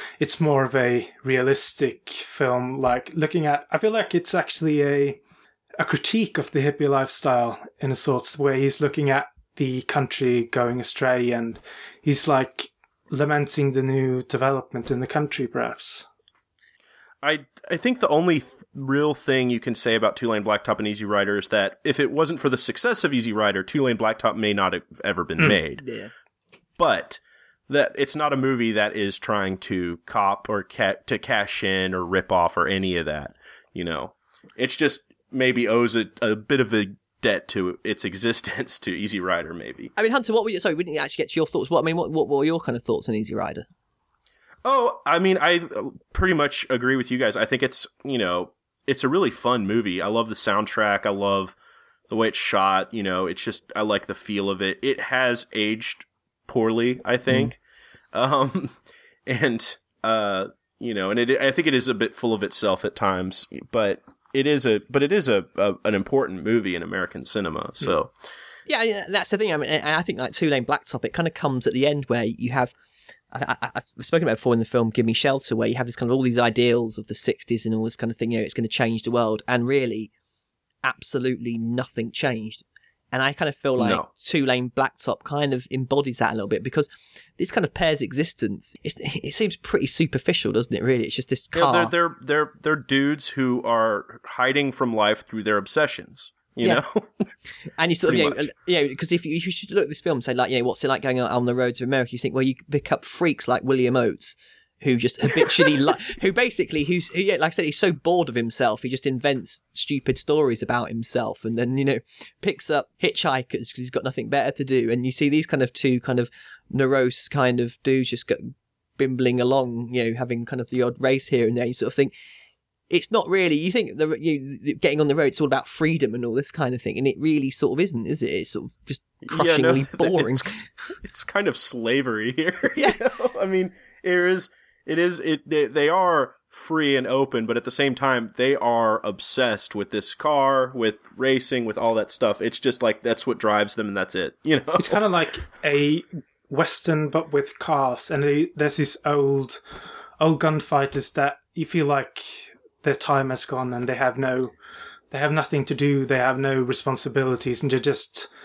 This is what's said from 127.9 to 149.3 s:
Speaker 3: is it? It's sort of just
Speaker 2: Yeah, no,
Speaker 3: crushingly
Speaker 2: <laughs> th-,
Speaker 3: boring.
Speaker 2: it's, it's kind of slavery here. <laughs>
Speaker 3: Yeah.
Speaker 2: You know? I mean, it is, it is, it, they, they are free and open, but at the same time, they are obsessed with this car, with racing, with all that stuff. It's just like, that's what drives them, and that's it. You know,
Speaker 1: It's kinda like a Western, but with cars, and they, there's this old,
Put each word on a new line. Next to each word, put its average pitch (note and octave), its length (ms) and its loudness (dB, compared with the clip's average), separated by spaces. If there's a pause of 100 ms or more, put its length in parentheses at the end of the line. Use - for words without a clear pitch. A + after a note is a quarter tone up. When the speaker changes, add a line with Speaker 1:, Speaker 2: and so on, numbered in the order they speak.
Speaker 3:
is C#3+ 160 -4
it? A#2 40 0
It's E2 240 -2
sort - 160 -8
of - 60 -14 (120)
just - 160 -10 (220)
Speaker 2:
Yeah, - 80 -16
no, D#3 60 -4
Speaker 3:
crushingly D#3+ 380 4
Speaker 2:
<laughs> C3+ 100 2
th-, - 120 -6
Speaker 3:
boring. E3 380 2
Speaker 2:
it's, C#3 80 2 (600)
it's - 220 -10
kind G3+ 240 0
of B2 80 -2
slavery A#2+ 800 0
here. E3+ 360 0
<laughs> - 40 -8
Speaker 3:
Yeah. D4 240 4
Speaker 2:
You A#3+ 60 -2
know? A#3+ 240 -2 (100)
I F#3+ 60 0
mean, F#3 260 0 (300)
it F3+ 100 0
is, F3+ 380 2 (360)
it D#3 120 0
is, F3 220 2
it, D#3 280 -2
they, D3+ 160 2
they C#3+ 240 2
are E3+ 460 2 (160)
free D3+ 440 0
and B2+ 120 0
open, B2+ 400 0
but A#2 100 0
at A#2+ 80 -2
the C3 60 -4
same C#3 240 0
time, B2 420 0
they C3 180 4
are A#2 500 2
obsessed G#2+ 680 -2
with G2+ 160 -4
this - 240 -2
car, C3+ 600 2
with A2+ 240 0 (180)
racing, B2+ 480 2
with G#2+ 140 -4
all A#2 160 2
that G#2+ 160 0
stuff. - 320 0
It's A2 180 -4
just B2 220 0
like, A2 200 2
that's A2+ 240 -2
what A#2+ 120 -2
drives G#2 380 2
them, G#2+ 120 -4
and G2+ 80 -6
that's F#2 180 -4
it. F2 280 -4
You D#3 140 4
know, B2+ 60 0 (120)
Speaker 1:
It's F#3 140 2
kinda G#3 200 2
like E3+ 320 0 (240)
a D3 380 2 (480)
Western, D3+ 580 0
but D#3+ 240 -2
with C#3 260 0
cars, C3+ 520 0
and D3 120 0
they, D3 320 2
there's D3 220 0
this C#3+ 300 0
old, C#3 560 0 (580)